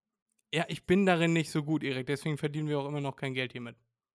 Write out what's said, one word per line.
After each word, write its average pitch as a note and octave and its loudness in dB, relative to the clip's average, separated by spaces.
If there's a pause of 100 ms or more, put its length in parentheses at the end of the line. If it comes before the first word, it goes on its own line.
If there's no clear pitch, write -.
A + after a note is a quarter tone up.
(540)
Ja, E3+ 0
ich - -8
bin F#3+ 6
darin E3+ 4
nicht E3 2
so D#3 0
gut, D3+ 0
Erik. B2+ -2
Deswegen C#3+ -2
verdienen D3+ -4
wir D3 0
auch C#3 -4
immer D3 -4
noch C3+ -4
kein C3+ -6
Geld B2+ -4
hiermit. A#2+ -12 (400)